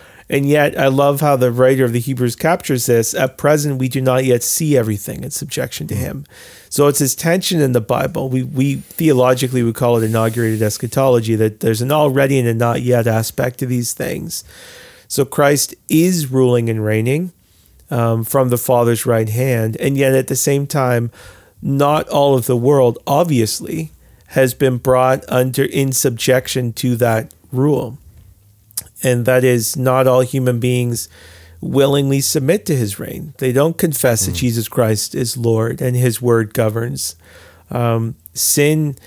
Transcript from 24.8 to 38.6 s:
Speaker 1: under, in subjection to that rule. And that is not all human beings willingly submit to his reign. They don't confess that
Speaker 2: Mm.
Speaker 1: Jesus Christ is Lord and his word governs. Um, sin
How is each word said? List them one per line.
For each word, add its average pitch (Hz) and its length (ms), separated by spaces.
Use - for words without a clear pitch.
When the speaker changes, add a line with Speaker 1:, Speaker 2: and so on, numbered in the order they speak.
Speaker 1:
under, 131 380
in 135 260
subjection 127 840
to 123 200
that 113 400
rule. 131 480
And 123 240
that 127 180
is 123 320
not 131 300
all 127 160
human 123 380
beings 123 480
willingly 139 600
submit 151 460
to 156 100
his 107 220
reign. - 400
They 131 140
don't 156 260
confess 131 480
that 90 60
Speaker 2:
Mm. 87 60
Speaker 1:
Jesus 113 300
Christ 110 460
is 127 220
Lord 117 460
and 127 140
his 123 260
word 117 320
governs. 117 600
Um, 117 460
sin 147 640